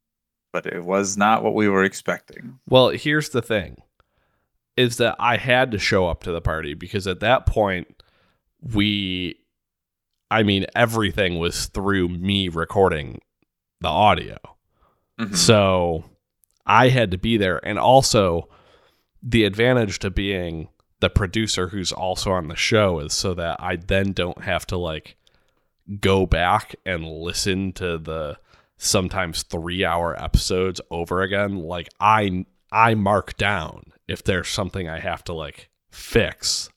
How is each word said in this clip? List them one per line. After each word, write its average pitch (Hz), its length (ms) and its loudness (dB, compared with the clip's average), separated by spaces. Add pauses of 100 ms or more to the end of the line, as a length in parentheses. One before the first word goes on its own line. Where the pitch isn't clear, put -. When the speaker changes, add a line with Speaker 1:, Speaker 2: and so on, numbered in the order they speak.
(520)
Speaker 1:
but 90 140 -4
it 87 160 -8
was 98 340 -2
not 107 280 2
what 107 100 0
we 107 140 2
were 95 160 4
expecting. - 760 -8 (100)
Speaker 2:
Well, 127 200 6
here's 147 400 -2
the 123 120 -2
thing, 87 420 -4 (920)
is 123 200 0
that 117 240 0
I 117 160 2
had 123 340 2
to 104 80 -2
show 92 300 2
up 78 160 -6
to 90 80 -6
the 82 80 -4
party 80 340 -4
because 95 320 -6
at 90 140 -4
that 117 260 2
point, 98 560 0 (580)
we, 101 760 -2 (920)
I 110 140 2
mean, 98 320 2
everything 104 640 2
was 85 280 -2
through 98 420 0
me 92 400 0
recording 82 720 0 (600)
the 87 100 -2
audio. 85 480 2 (840)
Speaker 1:
Mm-hmm. 101 160 -6
Speaker 2:
So 92 680 4 (600)
I 123 220 8
had 117 240 2
to 90 60 -4
be 113 180 0
there. 92 280 0
And 101 140 -4
also, 98 720 4 (720)
the 113 220 2
advantage 110 560 2
to 101 100 -2
being 90 580 -4 (320)
the - 100 2
producer 101 580 0
who's 95 240 -6
also 92 400 -4
on 85 160 -2
the 80 80 -8
show 101 440 2
is 73 120 -8
so 95 220 -2
that 85 260 -6
I 92 160 -4
then 98 360 0
don't 90 320 -4
have 87 240 -4
to, 92 100 -4
like, 80 400 -8 (800)
go 95 240 4
back 87 500 0 (120)
and 85 200 -6
listen 90 680 -4
to 85 240 -6
the 78 400 -8 (400)
sometimes 92 640 -2
three-hour 85 800 -2
episodes 92 600 0 (100)
over 85 300 -4
again. 98 380 -2
Like, 85 320 -10 (100)
I, 101 460 2 (260)
I 113 220 4
mark 101 420 0
down 101 560 -4 (160)
if - 160 -8
there's 90 240 0
something 92 400 -6
I 80 120 -8
have 85 240 -6
to, 90 100 -8
like, 76 340 -12 (220)
fix - 880 -2